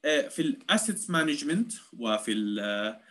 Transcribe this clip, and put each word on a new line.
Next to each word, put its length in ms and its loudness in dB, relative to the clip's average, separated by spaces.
آه، 240 2
في 140 -4
الاسيتس 680 0
مانجمنت 600 0
وفي 400 0
ال-، 280 0
آه، 400 -2